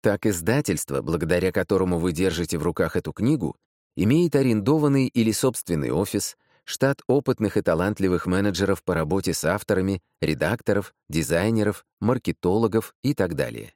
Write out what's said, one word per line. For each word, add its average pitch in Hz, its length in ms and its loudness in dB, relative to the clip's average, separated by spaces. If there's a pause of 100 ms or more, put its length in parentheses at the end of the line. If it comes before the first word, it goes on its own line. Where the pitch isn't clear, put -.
Так, 104 240 0
издательство, 90 720 -2
благодаря 85 520 0
которому 90 480 0
вы 90 100 0
держите 85 480 -2
в 73 60 -4
руках 85 320 -2
эту 76 160 -4
книгу, 110 440 -2 (400)
имеет 151 380 2
арендованный 135 720 2
или 113 240 2
собственный 85 600 -2
офис, 95 460 -2 (280)
штат - 420 -2
опытных 127 500 0
и 95 60 2
талантливых 90 640 0
менеджеров 95 560 0
по 92 120 -2
работе 80 380 -2
с - 120 -4
авторами, 95 580 0 (180)
редакторов, 85 760 -2 (140)
дизайнеров, 98 800 0 (140)
маркетологов 107 1040 0
и 143 120 0
так 87 200 0
далее. 58 420 -6